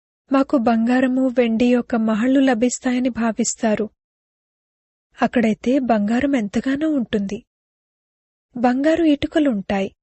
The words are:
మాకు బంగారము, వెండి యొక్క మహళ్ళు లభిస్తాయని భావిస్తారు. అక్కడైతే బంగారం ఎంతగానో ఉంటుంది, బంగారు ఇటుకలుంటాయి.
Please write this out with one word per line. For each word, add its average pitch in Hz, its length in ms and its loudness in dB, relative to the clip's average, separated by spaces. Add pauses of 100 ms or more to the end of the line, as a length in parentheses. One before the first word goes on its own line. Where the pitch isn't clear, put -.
(320)
మాకు 277 240 2
బంగారము, 254 720 2 (100)
వెండి 240 340 2
యొక్క 240 240 0
మహళ్ళు 226 440 0
లభిస్తాయని 247 680 0
భావిస్తారు. 226 840 -2 (1300)
అక్కడైతే 233 560 0
బంగారం 240 580 0
ఎంతగానో 269 520 -2
ఉంటుంది, 214 560 -4 (1120)
బంగారు 277 480 0
ఇటుకలుంటాయి. 277 1000 0